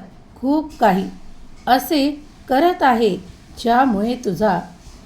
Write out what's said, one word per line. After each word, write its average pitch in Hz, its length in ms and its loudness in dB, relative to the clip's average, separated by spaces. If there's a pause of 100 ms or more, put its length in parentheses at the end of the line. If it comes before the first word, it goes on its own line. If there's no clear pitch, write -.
(360)
खूप 294 420 -2
काही 190 320 2 (560)
असे 277 600 0 (220)
करत 339 340 2
आहे 233 340 4 (460)
ज्यामुळे 233 520 2 (100)
तुझा 185 360 0 (460)